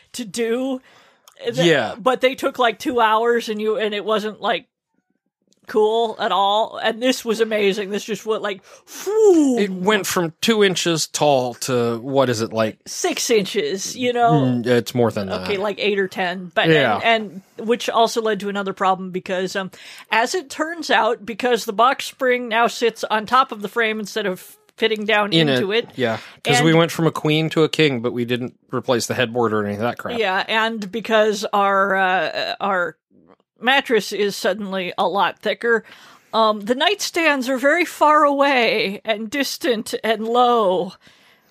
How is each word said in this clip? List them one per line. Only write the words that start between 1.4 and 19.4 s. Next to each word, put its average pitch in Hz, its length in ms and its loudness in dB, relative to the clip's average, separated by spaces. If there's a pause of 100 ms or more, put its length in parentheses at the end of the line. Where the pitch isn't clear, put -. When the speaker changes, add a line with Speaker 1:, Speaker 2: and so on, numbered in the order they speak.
Speaker 1:
Th-, 233 140 -6 (140)
Speaker 2:
Yeah. 131 280 2
Speaker 1:
but 247 240 0
they 262 140 2
took, - 240 -4
like, 233 220 0
two 254 200 0
hours, 226 480 2
and 214 140 -6
you, 214 140 0
and 208 180 -2
it 202 100 -6
wasn't, 214 360 -4
like, 196 260 -2 (1000)
cool 220 520 2
at 202 120 -2
all. 196 460 0
And 220 260 -4
this 254 220 0
was 220 160 -2
amazing. 208 480 0
This 202 160 -6
just 214 220 -8
went, 214 160 -2
like, 196 220 -8
phew. 359 920 2
Speaker 2:
It 202 120 2
went 185 360 0
from 170 360 -2
two 220 200 4
inches 170 440 2
tall 127 480 2
to, 117 460 0
what 135 280 2
is 113 140 0
it, 113 100 -4
like 110 340 -2
Speaker 1:
Six - 440 -4
inches, 196 640 -2
you 247 160 -2
know? 233 200 2 (100)
Speaker 2:
Mm, 123 240 0
it's 120 280 2
more 120 160 2
than 101 180 -6
that. 95 160 -6
Speaker 1:
Okay, 202 120 -2
like 196 220 -4
eight 202 200 0
or 196 80 0
ten. 180 480 -6
But, 185 140 2
Speaker 2:
Yeah. 131 340 4
Speaker 1:
and, 214 400 0 (140)
and 214 100 -10
which 233 220 0
also 226 320 2
led 214 200 -2
to 202 100 -6
another 196 240 -6
problem 190 360 0
because, 185 460 -4